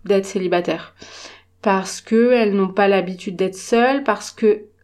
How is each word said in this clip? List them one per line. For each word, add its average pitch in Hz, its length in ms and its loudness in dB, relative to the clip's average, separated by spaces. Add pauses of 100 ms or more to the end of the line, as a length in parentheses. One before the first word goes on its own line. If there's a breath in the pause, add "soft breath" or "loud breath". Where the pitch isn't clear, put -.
d'être 196 180 2
célibataires, 175 720 -4 (680 loud breath)
parce 190 400 -2
que 233 320 2
elles 220 220 2
n'ont 190 140 2
pas 196 200 2
l'habitude 185 480 -2
d'être 185 200 -2
seules, 262 480 0
parce 208 260 -2
que 208 320 0 (220)